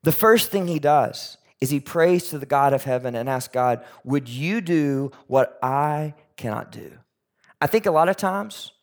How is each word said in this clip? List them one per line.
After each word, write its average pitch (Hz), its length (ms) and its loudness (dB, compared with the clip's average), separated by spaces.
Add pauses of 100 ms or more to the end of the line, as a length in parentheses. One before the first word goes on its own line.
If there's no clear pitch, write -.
The 160 80 2
first 220 400 4
thing 190 160 -2
he 165 120 -2
does 143 580 0 (240)
is 131 80 -2
he 143 100 0
prays 175 500 2
to 156 80 -8
the 135 80 -8
God 139 280 2
of 135 100 -2
heaven 123 320 -4
and 120 140 -4
asks 127 240 -6
God, 123 300 0 (200)
"Would 127 240 -2
you 151 320 -4
do 143 520 -2 (160)
what - 360 2
I 147 500 -2 (220)
cannot - 360 -8
do?" - 280 -18 (600)
I 143 60 0
think 220 180 0
a 196 60 2
lot 160 180 4
of 196 80 0
times 202 640 -6